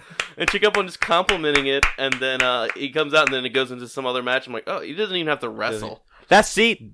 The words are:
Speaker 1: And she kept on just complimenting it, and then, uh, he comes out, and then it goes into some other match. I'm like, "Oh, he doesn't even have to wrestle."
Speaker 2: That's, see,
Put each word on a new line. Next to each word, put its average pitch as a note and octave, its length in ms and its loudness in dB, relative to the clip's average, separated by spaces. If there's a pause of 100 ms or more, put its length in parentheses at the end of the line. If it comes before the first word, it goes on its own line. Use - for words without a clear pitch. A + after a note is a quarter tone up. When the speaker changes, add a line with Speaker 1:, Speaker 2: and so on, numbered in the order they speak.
(360)
Speaker 1:
And - 140 -2
she G3+ 80 0
kept G3+ 180 4
on F#3+ 100 0
just - 140 -10
complimenting D#3 680 2
it, C#3 180 4 (120)
and C3+ 160 0
then, B2+ 280 0
uh, B2 320 2
he C#3 160 -6
comes D3 240 -2
out, D3+ 140 6
and C3+ 80 -2
then B2+ 80 -4
it B2 60 -4
goes B2+ 200 -2
into B2 160 -12
some C3 200 -6
other B2 180 -2
match. B2+ 240 -2
I'm B2 40 -12
like, A2+ 140 -8
"Oh, F#3+ 140 -6
he - 120 -10
doesn't F#3+ 220 -4
even E3 140 -2
have C#3+ 120 0
to A#2+ 80 -4
wrestle." A2 540 -6 (240)
Speaker 2:
That's, G3+ 220 6
see, G3 460 0